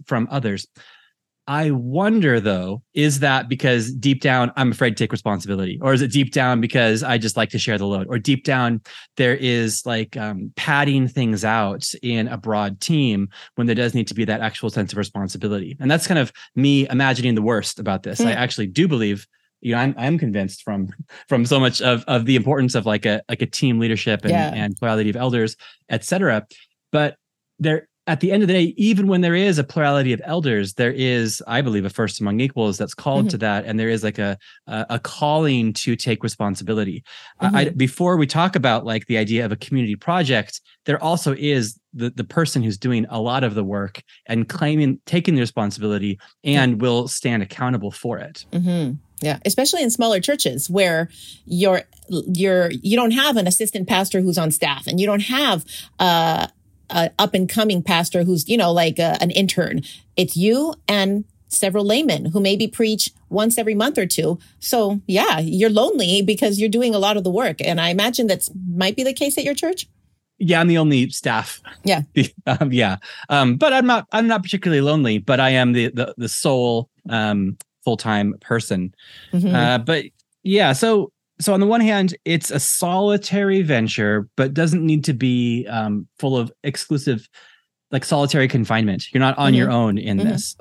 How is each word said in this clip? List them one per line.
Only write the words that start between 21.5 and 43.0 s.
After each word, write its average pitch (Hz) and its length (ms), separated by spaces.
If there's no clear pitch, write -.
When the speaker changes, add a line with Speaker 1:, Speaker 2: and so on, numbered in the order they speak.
Speaker 1:
much 127 220
of, 120 260
of 123 200
the 131 80
importance 127 400
of, 110 100
like, 107 200
a, 107 220
like, 120 140
a 123 60
team 120 320
leadership 110 420
and, 107 100
Speaker 2:
Yeah. 101 220
Speaker 1:
and 104 240
plurality 110 320
of 98 80
elders, 120 400
et 113 160
cetera. 139 400
But 147 260
there, 156 300
at 160 120
the 185 120
end 208 100
of 196 60
the 180 80
day, 170 220
even 202 280
when 190 160
there 170 140
is 185 240
a 139 40
plurality 143 480
of 110 140
elders, 127 480
there 123 180
is, 123 540
I 117 160
believe, 104 240
a 98 40
first 107 300
among 104 200
equals 117 400
that's 104 160
called 143 300
Speaker 2:
Mm-hmm. - 40
Speaker 1:
to 127 80
that. 104 280
And 110 140
there 113 100
is, 110 140
like, 107 140
a, 101 220
a, 110 240
a 117 100
calling 147 760
to 117 220
take - 280
responsibility. 104 800
I, 185 60
I, 143 200
Speaker 2:
Mm-hmm. 147 120
Speaker 1:
before 175 400
we 151 80
talk 175 300
about, 120 300
like, 110 200
the 113 140
idea 113 260
of 101 60
a 107 40
community 113 400
project, 135 640
there 143 160
also 160 360
is 131 420
the, 120 160
the 120 140
person 147 400
who's 104 160
doing 120 320